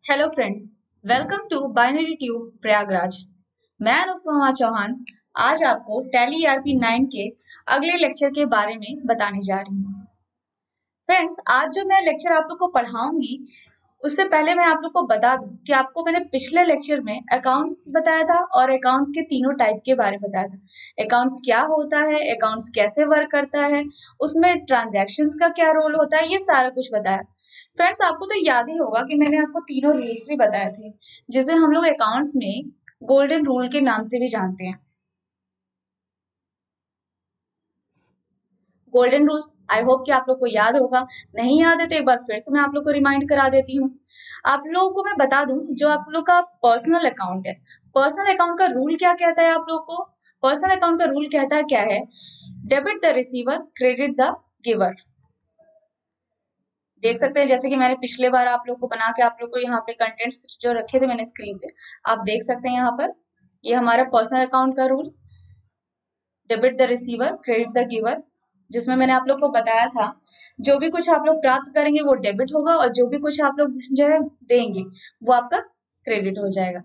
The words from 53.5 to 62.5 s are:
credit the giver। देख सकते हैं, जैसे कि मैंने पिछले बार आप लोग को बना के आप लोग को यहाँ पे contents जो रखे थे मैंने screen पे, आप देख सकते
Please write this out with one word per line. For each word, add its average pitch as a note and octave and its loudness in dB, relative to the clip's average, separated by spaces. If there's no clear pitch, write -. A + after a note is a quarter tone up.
credit B3+ 0
the C4 2
giver। A3+ 0
देख A#3 0
सकते C#4 0
हैं, C#4 4
जैसे B3+ 0
कि C#4 0
मैंने B3+ 2
पिछले B3+ -2
बार B3 2
आप B3 -2
लोग B3 -8
को B3 -6
बना A3+ -2
के A#3+ 0
आप A#3 2
लोग A#3+ -10
को B3 -4
यहाँ A#3+ -2
पे A#3 -10
contents A3+ -6
जो A#3+ -2
रखे A#3 -2
थे C4 2
मैंने A#3 -4
screen G3+ -14
पे, - -16
आप G#3+ -2
देख G#3+ -2
सकते B3 -4